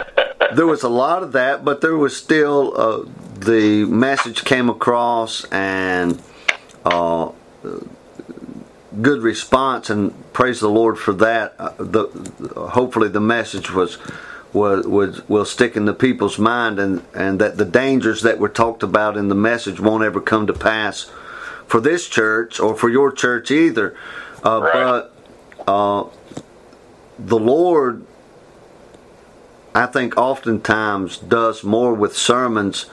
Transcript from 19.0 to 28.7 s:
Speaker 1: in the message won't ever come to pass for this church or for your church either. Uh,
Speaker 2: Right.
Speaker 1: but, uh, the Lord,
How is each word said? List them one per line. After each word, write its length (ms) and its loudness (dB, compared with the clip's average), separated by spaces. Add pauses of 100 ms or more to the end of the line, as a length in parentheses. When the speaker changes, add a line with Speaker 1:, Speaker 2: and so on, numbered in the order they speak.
Speaker 1:
in 140 -2
the 60 2
message 440 0
won't 240 2
ever 160 0
come 280 0
to 60 0
pass 560 -2 (580)
for 120 2
this 300 0
church 500 0
or 160 2
for 140 0
your 220 4
church 400 -2
either. 440 2 (480)
Uh, 180 2
Speaker 2:
Right. 120 0
Speaker 1:
but, 400 0 (520)
uh, 440 0 (1080)
the 220 0
Lord, 640 2 (1700)